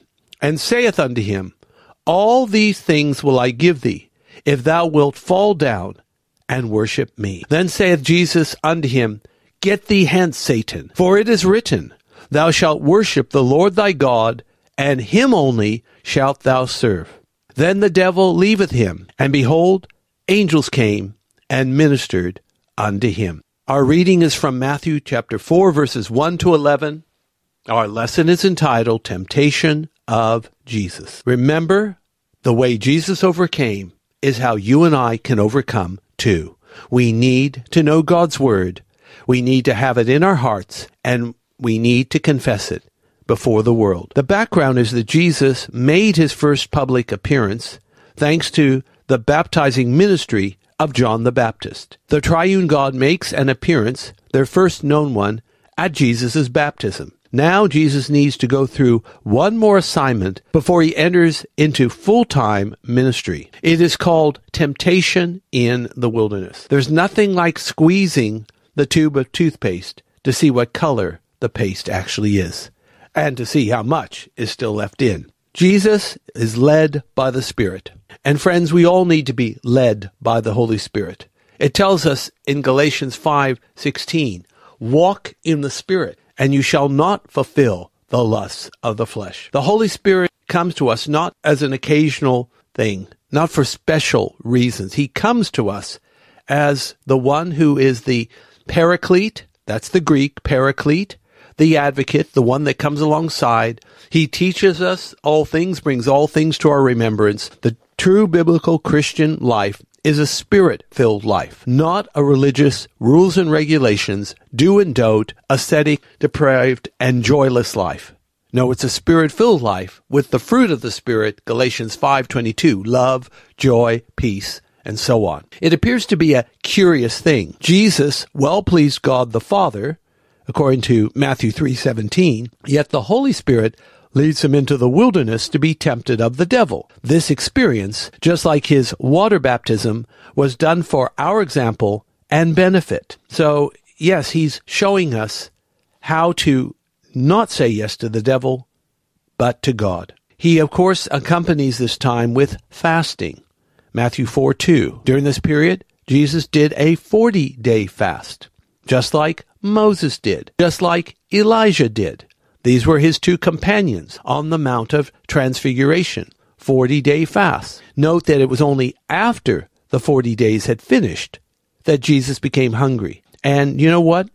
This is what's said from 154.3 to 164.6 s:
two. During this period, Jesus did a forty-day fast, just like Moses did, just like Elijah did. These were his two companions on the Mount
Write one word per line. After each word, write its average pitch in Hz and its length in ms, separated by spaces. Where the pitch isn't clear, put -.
two. 123 500
During 139 200
this 143 160
period, 160 440
Jesus 147 400
did 151 300
a 160 180
forty-day 131 920
fast, - 640
just 127 260
like 156 320
Moses 208 580
did, - 400
just 170 220
like 175 360
Elijah 208 600
did. 104 340
These 123 220
were 156 140
his 151 220
two 180 180
companions 170 840
on 151 260
the 165 80
Mount 123 340